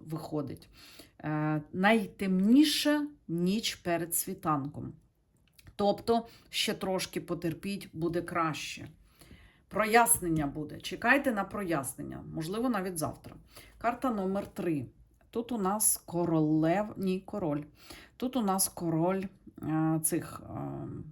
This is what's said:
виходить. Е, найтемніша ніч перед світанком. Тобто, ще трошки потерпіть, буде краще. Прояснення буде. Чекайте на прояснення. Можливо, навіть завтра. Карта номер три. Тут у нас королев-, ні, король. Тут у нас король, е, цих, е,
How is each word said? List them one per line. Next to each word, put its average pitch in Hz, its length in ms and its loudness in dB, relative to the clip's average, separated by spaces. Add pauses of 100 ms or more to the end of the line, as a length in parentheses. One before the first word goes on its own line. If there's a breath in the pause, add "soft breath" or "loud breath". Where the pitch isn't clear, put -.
виходить. 156 640 -6 (540 loud breath)
Е, 151 380 0 (120)
найтемніша 226 1300 4 (200)
ніч 180 480 0
перед 170 400 -2
світанком. 147 800 -4 (840)
Тобто, 214 520 2 (220 loud breath)
ще - 240 0
трошки 185 480 -4
потерпіть, 170 720 -6
буде 170 280 -2
краще. 170 680 -4 (800 soft breath)
Прояснення 202 800 4
буде. 147 320 -8
Чекайте 262 520 2
на 202 120 -2
прояснення. 147 800 -6 (100)
Можливо, 190 360 -2
навіть 190 280 -2
завтра. - 380 -8 (420 loud breath)
Карта 240 340 0
номер 196 360 0
три. 160 380 -2 (460)
Тут 226 200 -6
у 233 60 -2
нас 202 480 0
королев-, 165 920 2
ні, 190 220 0
король. 208 440 -4 (540 loud breath)
Тут 254 180 -4
у 247 60 2
нас 190 280 2
король, 175 540 0 (380)
е, 160 420 2
цих, - 400 -4
е, - 160 -10 (520)